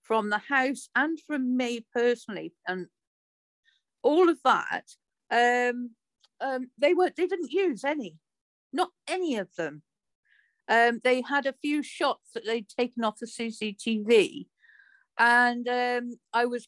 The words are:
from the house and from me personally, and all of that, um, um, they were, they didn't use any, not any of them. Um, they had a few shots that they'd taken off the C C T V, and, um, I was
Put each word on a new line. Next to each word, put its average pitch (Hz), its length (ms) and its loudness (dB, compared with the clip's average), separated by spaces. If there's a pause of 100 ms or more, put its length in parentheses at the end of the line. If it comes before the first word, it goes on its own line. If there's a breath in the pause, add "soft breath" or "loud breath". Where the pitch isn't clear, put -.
from 220 280 0
the 208 100 -2
house 269 560 -2
and 302 240 0
from 262 380 -2
me 240 360 -4
personally, 233 600 -2 (140)
and 180 200 -6 (1160)
all 339 260 6
of 320 140 -2
that, 185 520 0 (340)
um, 247 600 2 (480)
um, 262 380 -6
they 294 160 4
were, 349 220 2
they 359 120 0
didn't 359 240 -6
use 330 320 -2
any, 262 340 -6 (560)
not 339 180 -2 (160)
any 330 300 -2
of 190 180 -8
them. 151 280 -8 (840)
Um, 233 360 4
they 254 180 2
had 269 240 -4
a 262 160 -2
few 294 220 -2
shots - 500 -4
that 226 120 -10
they'd 226 240 -4
taken 240 340 -4
off 214 160 -2
the 233 80 -12
C 226 240 -8
C 214 220 -8
T 214 300 -4
V, 208 460 2 (720 soft breath)
and, 240 480 4
um, 247 520 -2 (140)
I 240 120 2
was 240 220 -6